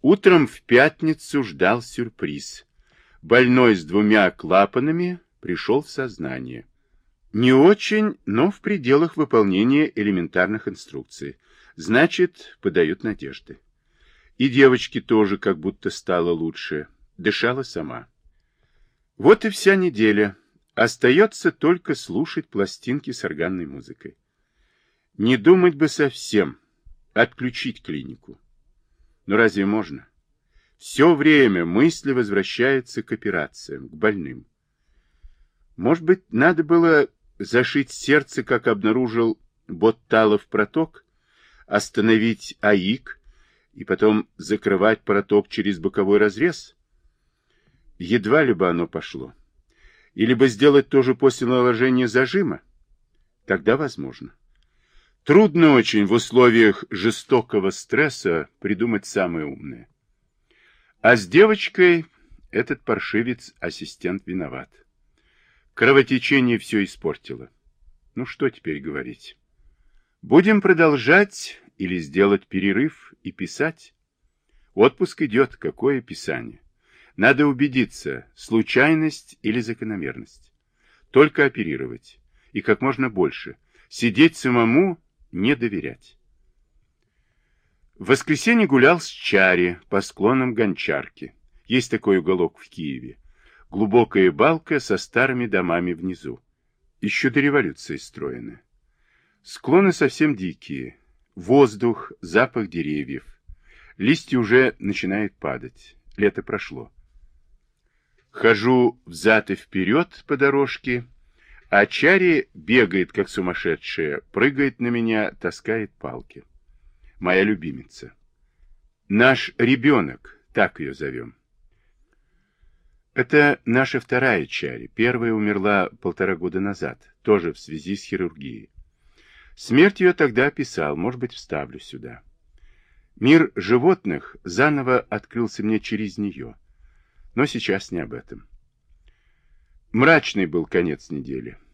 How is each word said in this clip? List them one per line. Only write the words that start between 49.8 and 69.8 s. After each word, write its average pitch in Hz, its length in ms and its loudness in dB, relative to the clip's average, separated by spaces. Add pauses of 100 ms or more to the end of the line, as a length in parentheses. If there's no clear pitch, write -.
Или 113 180 0
бы 127 160 4
сделать 135 400 4
то 135 140 2
же 127 120 0
после 131 320 0
наложения 123 640 0
зажима? 127 540 -2 (840)
Тогда 101 320 0
возможно. 85 560 -10 (960)
Трудно 160 460 6
очень 107 320 2
в 92 60 0
условиях 113 760 4
жестокого 107 800 -2
стресса 95 800 -4 (120)
придумать 104 440 -4
самое 87 400 -4
умное. 64 420 -14 (1160)
А 120 140 6
с 101 100 -6
девочкой 180 800 4 (440)
этот 113 320 -6
паршивец-ассистент 104 1400 -6
виноват. 71 440 -12 (1040)
Кровотечение 127 840 2
все 104 260 -4
испортило. 67 680 -10 (640)
Ну 120 100 -10
что - 240 -6
теперь 76 320 -10
говорить? 67 560 -14 (840)